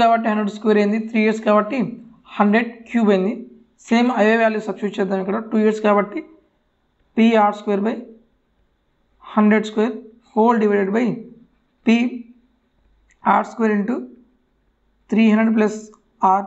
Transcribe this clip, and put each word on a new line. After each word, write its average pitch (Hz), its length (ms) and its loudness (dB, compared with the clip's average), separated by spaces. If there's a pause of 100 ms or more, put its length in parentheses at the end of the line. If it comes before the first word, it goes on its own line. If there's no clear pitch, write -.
కాబట్టి 226 300 2
హండ్రెడ్ 208 260 -2
స్క్వేర్ 214 240 2
అయింది, 208 180 0 (100)
త్రీ 226 160 -2
ఇయర్స్ 220 220 -2
కాబట్టి 214 320 0 (580)
హండ్రెడ్ 220 320 2 (200)
క్యూబ్ 226 240 0
అయింది. 190 200 0 (560)
సేమ్ 233 200 2 (120)
అవే 214 220 4
వాల్యూ 220 240 0
సబ్స్టిట్యూట్ 196 320 -6
చేద్దాం 190 240 -2
ఇక్కడ. 196 160 -4 (120)
టూ 226 120 0
ఇయర్స్ 214 240 0
కాబట్టి 202 320 0 (960)
పీ 226 100 6 (180)
ఆర్ 208 160 -2
స్క్వేర్ 202 260 -2
by 226 80 -4 (1400)
హండ్రెడ్ 214 360 4
స్క్వేర్ 226 240 -2 (380)
whole 226 320 2
divided 202 240 0 (100)
by 240 80 0 (800)
పీ 226 100 4 (1300)
ఆర్ 202 280 0
స్క్వేర్ 214 280 0
into 226 180 -4 (1120)
త్రీ 220 140 2 (100)
హండ్రెడ్ 226 260 2
plus 214 160 0 (640)
R - 80 -6